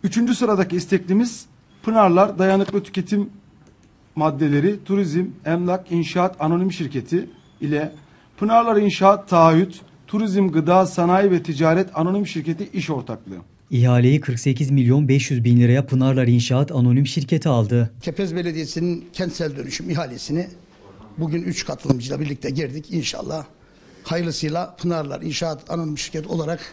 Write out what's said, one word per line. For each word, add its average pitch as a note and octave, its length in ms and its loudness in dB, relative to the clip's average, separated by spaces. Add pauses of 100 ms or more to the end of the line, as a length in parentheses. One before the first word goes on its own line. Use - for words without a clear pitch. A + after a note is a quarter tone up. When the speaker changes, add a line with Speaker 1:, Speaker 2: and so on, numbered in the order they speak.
Speaker 1:
Üçüncü A3+ 320 0
sıradaki F#3+ 400 0
isteklimiz F#3+ 680 -2 (380)
Pınarlar G3+ 560 4
Dayanıklı F#3+ 440 2
Tüketim G3+ 460 -4 (840)
Maddeleri, D3+ 680 0
Turizm, F#3 420 0 (200)
Emlak, F3 460 -2
İnşaat F3 500 -2
Anonim E3+ 300 0
Şirketi C#3+ 580 -4 (320)
ile D3 300 -4 (460)
Pınarlar A3+ 400 4
İnşaat G3 520 4
Taahhüt, E3 520 4 (260)
Turizm, G3+ 400 0
Gıda, E3 380 4
Sanayi F#3 460 2
ve F3 120 2
Ticaret E3 500 0
Anonim F#3 340 -2
Şirketi E3 460 -6
İş F#3 160 -6
Ortaklığı. A#2 480 -8 (320)
Speaker 2:
İhaleyi B2 520 4
kırk A#2+ 180 -6
sekiz C3+ 320 -2
milyon C3+ 360 4
beş C3 240 2
yüz A#2+ 120 -2
bin A#2+ 160 6
liraya A#2+ 260 4
Pınarlar C3 420 2
İnşaat A#2+ 440 2
Anonim B2 360 2
Şirketi D#3 420 -2
aldı. A#2 420 2 (100)
Speaker 3:
Kepez E3+ 340 -6
Belediyesi'nin E3+ 800 -4
kentsel E3 440 -6
dönüşüm D3 320 -10
ihalesini D3+ 580 -4 (680)
bugün E3 260 -4
üç - 220 -6
katılımcıyla C3+ 540 -4
birlikte C#3+ 300 -6
girdik. D3 440 -8
İnşallah D#3 520 -6 (580)
hayırlısıyla E3 720 -6
Pınarlar D#3 460 -6
İnşaat D#3 500 -6
Anonim D#3+ 260 -6
Şirketi - 320 -10
olarak E3 300 -4 (140)